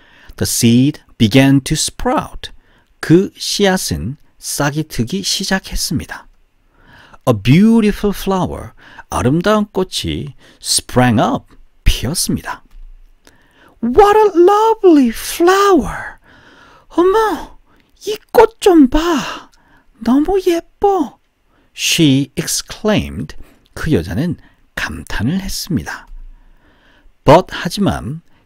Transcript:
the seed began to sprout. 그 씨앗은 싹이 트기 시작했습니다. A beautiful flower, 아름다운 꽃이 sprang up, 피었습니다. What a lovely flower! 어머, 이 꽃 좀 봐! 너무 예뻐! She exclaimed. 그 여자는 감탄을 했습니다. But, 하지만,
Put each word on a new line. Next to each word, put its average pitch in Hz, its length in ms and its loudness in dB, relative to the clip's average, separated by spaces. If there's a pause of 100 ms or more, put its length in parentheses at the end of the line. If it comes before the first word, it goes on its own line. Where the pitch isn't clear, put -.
(360)
the 110 100 -4
seed 123 560 0 (160)
began 135 420 4
to 156 140 -4
sprout. - 760 -6 (500)
그 180 360 2
씨앗은 147 800 -4 (220)
싹이 147 500 -6
트기 180 340 -6
시작했습니다. - 1080 -6 (960)
A 127 160 2
beautiful 208 720 4
flower, 180 580 -4 (380)
아름다운 190 560 0
꽃이 156 680 -6 (260)
sprang - 600 0
up, - 260 -2 (380)
피었습니다. - 800 -2 (1200)
What 403 340 4
a 427 180 4
lovely 370 720 4
flower! - 1120 0 (680)
어머, 381 680 -2 (480)
이 415 100 -6 (160)
꽃 - 280 4
좀 320 280 6
봐! 311 640 -2 (540)
너무 302 420 0
예뻐! 339 720 -2 (560)
She 139 600 0
exclaimed. - 1000 -6 (360)
그 - 200 -4
여자는 101 440 -2 (380)
감탄을 - 640 -6
했습니다. - 640 -8 (1200)
But, 165 260 6
하지만, 147 680 -6 (260)